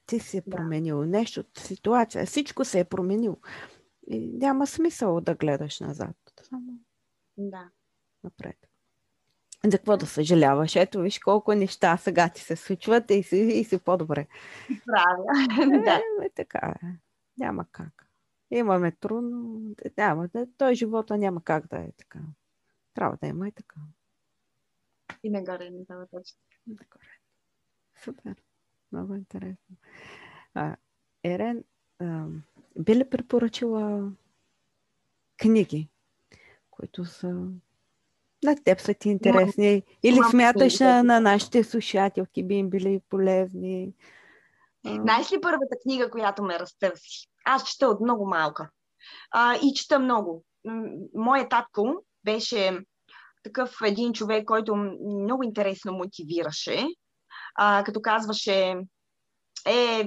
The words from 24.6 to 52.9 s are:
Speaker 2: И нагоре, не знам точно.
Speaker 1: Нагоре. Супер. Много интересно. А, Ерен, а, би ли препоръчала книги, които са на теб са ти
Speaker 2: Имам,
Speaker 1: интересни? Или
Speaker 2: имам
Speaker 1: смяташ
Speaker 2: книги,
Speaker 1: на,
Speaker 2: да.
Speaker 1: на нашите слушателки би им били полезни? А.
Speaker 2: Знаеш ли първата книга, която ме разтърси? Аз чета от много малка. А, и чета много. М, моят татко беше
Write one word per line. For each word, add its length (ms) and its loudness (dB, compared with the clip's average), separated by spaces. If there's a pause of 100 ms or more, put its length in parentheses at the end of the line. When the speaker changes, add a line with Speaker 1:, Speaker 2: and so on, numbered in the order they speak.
Speaker 2:
И 60 -6
нагоре, 400 -8
не 140 -18
знам 280 -20
точно. 280 -20 (280)
Speaker 1:
Нагоре. 520 -20 (840)
Супер. 320 -16 (560)
Много 240 -10
интересно. 640 -16 (760)
А, 220 -6 (480)
Ерен, 400 -4 (360)
а, 280 -8 (520)
би 160 4
ли 140 2
препоръчала 1000 -2 (1300)
книги, 520 2 (840)
които 340 -12
са 420 -8 (960)
на 200 4
теб 180 4
са 120 -2
ти 160 -2 (100)
Speaker 2:
Имам, 300 6
Speaker 1:
интересни? 340 4 (200)
Или 200 8
Speaker 2:
имам 80 4
Speaker 1:
смяташ 480 6
Speaker 2:
книги, 0 -
Speaker 1:
на, 240 8
Speaker 2:
да. 0 -
Speaker 1:
на 160 8
нашите 440 4
слушателки 800 -2
би 120 -2
им 140 0
били 400 0
полезни? 840 0 (920)
А. 60 -8 (100)
Speaker 2:
Знаеш 300 2
ли 100 -2
първата 420 -2
книга, 280 -2
която 320 -2
ме 160 -4
разтърси? 680 -8 (180)
Аз 260 2
чета 180 2
от 120 0
много 240 0
малка. 440 -4 (600)
А, 240 2
и 200 2
чета 240 2
много. 460 -2 (200)
М, 180 -8 (320)
моят 340 2
татко 560 -2 (200)
беше 540 -2 (640)